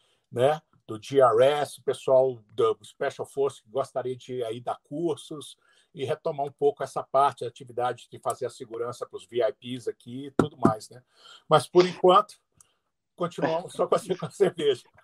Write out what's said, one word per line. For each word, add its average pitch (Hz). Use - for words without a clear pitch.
né, 135
do 110
G 135
R 120
S, 143
o -
pessoal 131
do 110
Special -
Force 139
que -
gostaria 127
de 127
aí 113
dar 117
cursos 151
e 139
retomar 147
um 143
pouco 143
essa 135
parte, 135
a 123
atividade 123
de 90
fazer 123
a 117
segurança 117
pros -
V 120
I 110
Ps 123
aqui 131
e 135
tudo 147
mais, 110
né? 123
Mas, 151
por 180
enquanto, 175
continuamos 165
só 180
com 175
a, 175
<laughs> 180
com 165
a 139
cerveja. 147